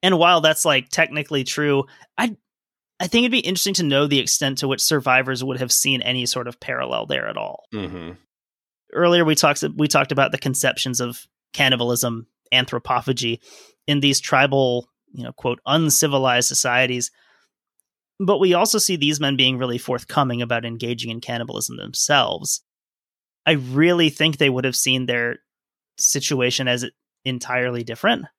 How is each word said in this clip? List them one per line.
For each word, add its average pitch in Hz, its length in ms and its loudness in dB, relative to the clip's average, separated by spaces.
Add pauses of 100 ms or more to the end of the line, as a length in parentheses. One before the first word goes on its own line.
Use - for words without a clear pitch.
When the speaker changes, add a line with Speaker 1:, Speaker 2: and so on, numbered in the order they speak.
Speaker 1:
And 180 160 4
while 170 220 6
that's, 156 240 2
like, 139 240 2
technically 151 560 -2
true, 143 400 0 (340)
I, 226 180 -2 (640)
I 185 60 -4
think 233 160 2
it'd 247 100 2
be 247 60 2
interesting 185 360 -2
to 180 100 0
know 143 220 4
the 143 120 2
extent 135 400 0
to 143 100 -2
which 131 140 -2
survivors 131 600 2
would 131 180 -4
have 127 120 -2
seen 135 300 0
any 123 240 -2
sort 120 220 -4
of 120 120 -16
parallel 64 460 -4
there 62 220 -4
at 57 80 -8
all. - 360 -10
Speaker 2:
Mm-hmm. 90 400 -10 (800)
Speaker 1:
Earlier, 175 320 4
we 156 100 4
talked, 147 300 2 (120)
we 151 120 2
talked 139 240 0
about 139 200 2
the 131 60 -6
conceptions 131 640 -2
of 120 260 -8 (260)
cannibalism, 120 760 0 (260)
anthropophagy 123 880 -2 (460)
in 147 140 2
these 139 200 0
tribal, 135 680 2 (240)
you 123 120 -14
know, 123 80 -12
quote, - 340 -6
uncivilized 139 840 2
societies. 127 640 0 (1080)
But 196 200 2
we 185 160 6
also 208 240 2
see 190 180 0
these 147 240 0
men 139 160 0
being 131 220 2
really 123 200 -2
forthcoming 123 640 -2
about 117 240 -2
engaging 117 460 -6
in 113 100 -10
cannibalism 120 560 -6
themselves. - 840 -2 (840)
I 160 80 4
really 156 560 2
think 151 300 0
they 143 120 4
would 127 140 -2
have 127 120 -2
seen 127 300 -2
their 120 300 -2 (640)
situation 127 680 0
as 123 200 -2 (360)
entirely 123 580 -2
different. 117 440 -2 (120)